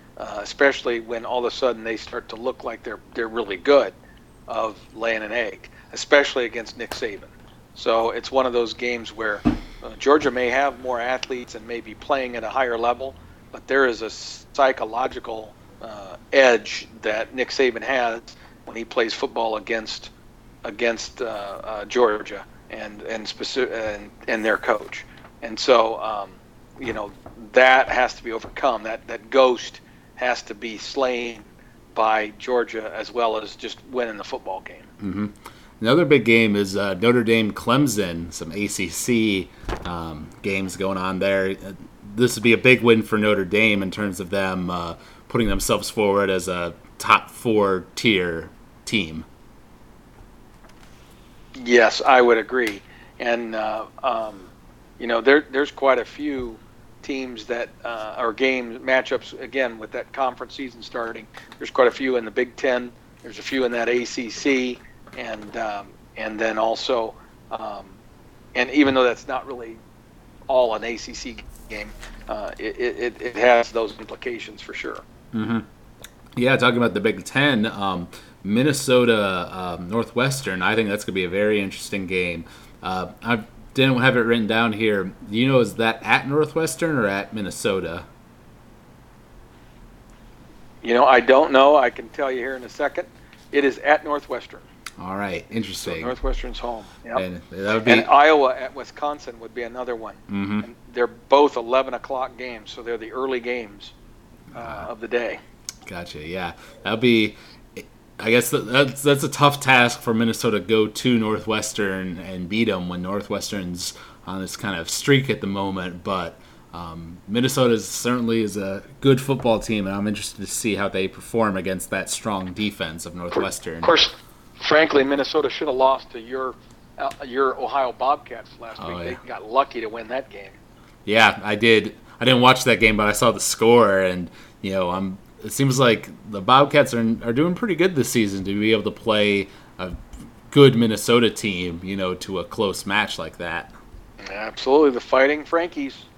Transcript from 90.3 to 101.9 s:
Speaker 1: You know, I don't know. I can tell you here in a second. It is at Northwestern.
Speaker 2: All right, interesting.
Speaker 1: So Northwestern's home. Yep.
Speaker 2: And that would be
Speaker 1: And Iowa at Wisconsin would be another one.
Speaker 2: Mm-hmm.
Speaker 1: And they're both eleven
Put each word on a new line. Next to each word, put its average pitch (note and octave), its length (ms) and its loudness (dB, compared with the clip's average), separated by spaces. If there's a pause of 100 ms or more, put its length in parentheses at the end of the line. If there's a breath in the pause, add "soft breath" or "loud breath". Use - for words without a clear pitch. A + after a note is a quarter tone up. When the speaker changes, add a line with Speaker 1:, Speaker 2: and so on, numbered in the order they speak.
Speaker 1:
You A2+ 100 0
know, B2+ 120 6
I B2+ 160 8
don't C3+ 320 6
know. C#3 240 8
I B2 120 6
can A#2 200 -10
tell C#3 200 -4
you C3 100 -4
here C3 180 -6
in B2 80 -12
a G#2+ 40 -14
second. - 380 -4 (460 loud breath)
It C#3+ 100 4
is C3 160 2
at D3+ 240 2
Northwestern. C#3+ 580 -6 (360)
Speaker 2:
All F#2 200 -8
right, F#2+ 320 -6
interesting. F#2+ 460 -6
Speaker 1:
So D#2+ 100 -8
Northwestern's B2+ 540 -4
home. A#2 260 -10 (180)
Yep. A#2+ 140 -6
Speaker 2:
And F2+ 320 -6
that G2 240 -4
would A2 100 0
be A#2+ 80 6
Speaker 1:
And A#2 140 8
Iowa C#3+ 500 6
at C3 180 -10
Wisconsin C3+ 680 -10
would A2+ 120 -18
be A#2+ 100 -8
another A#2+ 320 -8
one. A2 200 -12 (140)
Speaker 2:
Mm-hmm. G2+ 340 -4
Speaker 1:
And - 120 -16 (180)
they're A#2+ 140 0
both C#3 500 4
eleven B2+ 380 -2